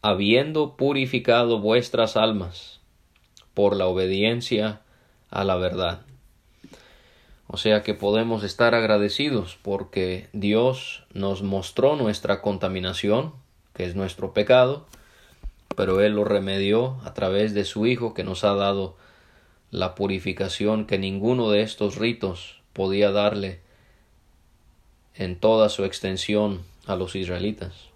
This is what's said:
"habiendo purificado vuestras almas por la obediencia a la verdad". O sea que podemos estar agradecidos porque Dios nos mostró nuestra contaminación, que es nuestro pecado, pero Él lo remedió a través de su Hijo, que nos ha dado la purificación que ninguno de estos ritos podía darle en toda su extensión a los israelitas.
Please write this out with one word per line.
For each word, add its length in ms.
"habiendo 720
purificado 800
vuestras 580
almas 640
por 220
la 120
obediencia 960
a 120
la 140
verdad". 460
O 80
sea 260
que 120
podemos 500
estar 320
agradecidos 840
porque 720
Dios 800
nos 300
mostró 540
nuestra 440
contaminación, 920
que 100
es 120
nuestro 360
pecado, 540
pero 240
Él 120
lo 100
remedió 840
a 100
través 380
de 120
su 220
Hijo, 280
que 80
nos 220
ha 100
dado 420
la 240
purificación 880
que 120
ninguno 520
de 120
estos 340
ritos 640
podía 380
darle 480
en 180
toda 340
su 160
extensión 800
a 80
los 220
israelitas. 800